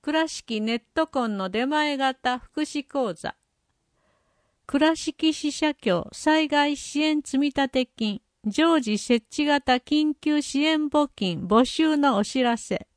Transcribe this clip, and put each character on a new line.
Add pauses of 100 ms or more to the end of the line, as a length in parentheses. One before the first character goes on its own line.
倉
敷
ネ
ッ (120)
ト
コ
ン
の
出
前
型
福
祉
講
座。 (1300)
倉
敷
市
社
協
災
害
支
援
積
立 (100)
金、 (240)
常
時
設
置
型
緊
急
支
援
募
金
募
集
の
お
知
ら
せ。 (100)